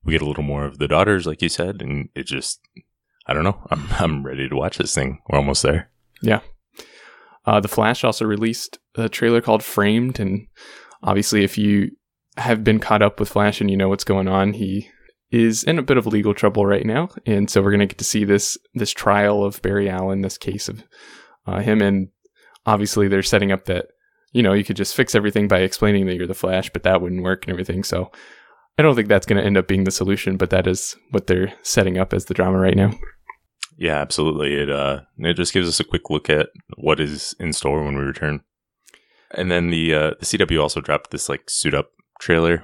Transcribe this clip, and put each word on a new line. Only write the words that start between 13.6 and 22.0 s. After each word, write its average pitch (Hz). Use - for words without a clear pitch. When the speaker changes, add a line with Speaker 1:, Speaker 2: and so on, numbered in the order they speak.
Speaker 2:
and 104
you 98
know 95
what's 98
going 95
on, 95
he 98
is 113
in 165
a 131
bit 135
of 110
legal 104
trouble 104
right 101
now, 135
and 104
so 98
we're 98
gonna 101
get -
to -
see 104
this, 101
this 110
trial 101
of 98
Barry 101
Allen, 95
this 95
case -
of, 107
uh, 92
him, 107
and 98